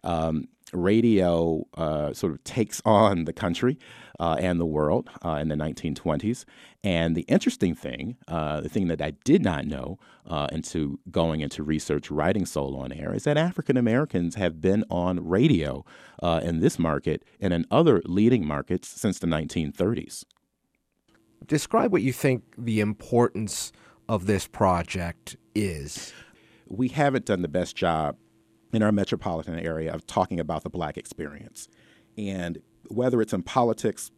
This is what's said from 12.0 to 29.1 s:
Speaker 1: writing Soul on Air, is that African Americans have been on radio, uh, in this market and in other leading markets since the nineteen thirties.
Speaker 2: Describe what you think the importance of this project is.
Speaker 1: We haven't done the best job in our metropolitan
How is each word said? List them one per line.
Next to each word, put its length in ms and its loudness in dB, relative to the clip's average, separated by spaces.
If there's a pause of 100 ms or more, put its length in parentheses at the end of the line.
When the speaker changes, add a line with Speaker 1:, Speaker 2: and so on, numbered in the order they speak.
Speaker 1:
writing 340 0
Soul 300 -4
on 160 -10
Air, 200 -8
is 120 -6
that 120 2
African 400 0
Americans 600 0
have 240 -2
been 280 4
on 400 -2
radio, 560 4 (380)
uh, 220 2
in 160 0
this 180 4
market 460 0 (160)
and 120 2
in 200 0
other 320 6
leading 420 4
markets 420 -4
since 300 -4
the 80 -4
nineteen 460 -2
thirties. 520 -4 (1200)
Speaker 2:
Describe 460 2
what 100 2
you 100 2
think 300 0 (140)
the 240 0
importance 880 0 (380)
of 180 -2
this 220 0
project 880 0 (180)
is. 580 -4 (540)
Speaker 1:
We 220 -2
haven't 380 0
done 160 0
the 60 -2
best 280 -2
job 400 0 (560)
in 100 2
our 80 4
metropolitan 680 -2